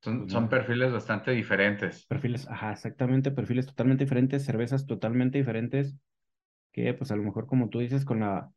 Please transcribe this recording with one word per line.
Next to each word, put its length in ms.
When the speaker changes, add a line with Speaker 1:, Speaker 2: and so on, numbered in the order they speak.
Speaker 1:
Son, 160
Speaker 2:
pues 120
Speaker 1:
son 180
Speaker 2:
no. 20
Speaker 1:
perfiles 420
bastante 380
diferentes. 760
Speaker 2:
Perfiles, 400
ajá, 240
exactamente, 600
perfiles 340
totalmente 380
diferentes, 400
cervezas 420
totalmente 520
diferentes, 580
que 220
pues 180
a 40
lo 80
mejor 220
como 240
tú 100
dices, 240
con 160
la 360